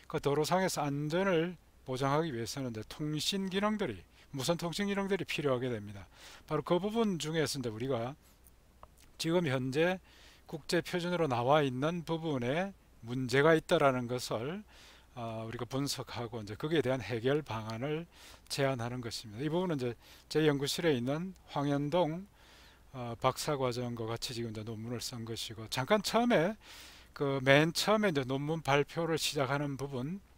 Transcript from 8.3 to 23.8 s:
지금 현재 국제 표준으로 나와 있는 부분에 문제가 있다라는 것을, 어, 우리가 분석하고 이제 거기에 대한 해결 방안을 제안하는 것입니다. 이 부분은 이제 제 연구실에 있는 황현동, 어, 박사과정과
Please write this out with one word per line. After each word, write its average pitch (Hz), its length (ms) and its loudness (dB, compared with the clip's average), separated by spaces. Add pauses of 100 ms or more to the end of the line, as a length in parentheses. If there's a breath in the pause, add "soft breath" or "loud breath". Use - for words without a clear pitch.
지금 165 280 2
현재 139 540 2 (460 loud breath)
국제 165 340 -2
표준으로 170 480 0
나와 131 340 4
있는 143 420 -2
부분에 160 680 -2 (280)
문제가 131 540 4
있다라는 143 520 4
것을, 123 560 -4 (520 loud breath)
어, 113 340 -8
우리가 120 180 -6
분석하고 123 760 -4
이제 104 120 -8
거기에 151 280 0
대한 127 180 2
해결 127 420 0
방안을 117 640 -6 (420 loud breath)
제안하는 127 520 -2
것입니다. 113 420 -8
이 156 60 0
부분은 175 280 0
이제 123 180 -2 (340 loud breath)
제 156 180 4
연구실에 147 480 4
있는 147 400 -2 (140)
황현동, 147 800 2 (640 loud breath)
어, 120 280 -8
박사과정과 123 840 0